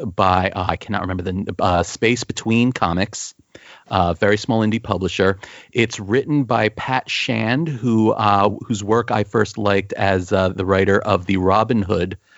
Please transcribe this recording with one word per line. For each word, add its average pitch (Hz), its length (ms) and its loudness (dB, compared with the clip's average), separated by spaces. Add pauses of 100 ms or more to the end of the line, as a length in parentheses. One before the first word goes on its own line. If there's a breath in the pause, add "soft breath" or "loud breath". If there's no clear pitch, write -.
(140)
by, 92 360 2
uh, 92 180 -4
I 87 80 -2
cannot 98 260 -6
remember 90 220 -6
the, 92 340 -6
uh, 90 240 2
Space 117 400 -2
Between 117 480 0
Comics, 92 640 -4 (540 loud breath)
uh, 87 260 2
very 104 220 2
small 113 240 0
indie 110 200 0
publisher. 95 600 0 (320 loud breath)
It's 113 260 0
written 135 460 0
by 110 240 0
Pat - 420 -4
Shand, 123 560 -2
who, 113 460 2
uh, 101 380 2
whose 101 340 -6
work 113 260 0
I 107 140 0
first - 340 -2
liked 101 360 0
as, 95 360 0
uh, 92 200 2
the 92 140 -4
writer 98 360 4
of 95 260 0
the 95 120 0
Robin 107 440 2
Hood 92 340 -2 (220 soft breath)